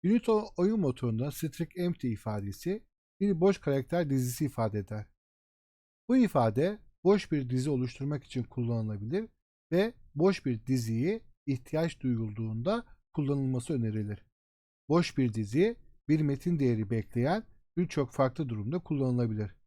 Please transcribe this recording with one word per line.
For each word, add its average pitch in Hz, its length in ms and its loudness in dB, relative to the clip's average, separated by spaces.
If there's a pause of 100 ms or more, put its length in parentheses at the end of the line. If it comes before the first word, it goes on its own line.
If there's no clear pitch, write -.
Unity 226 260 2
o-, 214 260 0
oyun 208 220 2
motorunda 127 520 0
static 160 440 -6
empty 175 360 -2
ifadesi 107 720 -6 (360)
bir 190 220 2
boş 196 160 4
karakter 143 520 -2
dizisi 131 360 0
ifade 110 340 -2
eder. 104 260 -8 (1000)
Bu 254 100 4
ifade 151 600 2 (240)
boş 196 280 4
bir 135 180 0
dizi 127 200 0
oluşturmak 135 540 -2
için 127 200 -6
kullanılabilir 117 840 -4 (420)
ve 202 220 2 (220)
boş 185 300 2
bir 120 200 -2
diziyi 131 560 0 (240)
ihtiyaç 151 540 -2
duyulduğunda 113 840 -2 (280)
kullanılması 135 600 -2
önerilir. 107 520 -4 (640)
Boş 170 280 2
bir 123 160 2
dizi 131 420 0 (320)
bir 156 140 2
metin 147 380 0
değeri 110 300 2
bekleyen 120 540 0 (340)
birçok 160 340 0
farklı 131 380 0
durumda 113 300 -4
kullanılabilir. 120 760 -2 (120)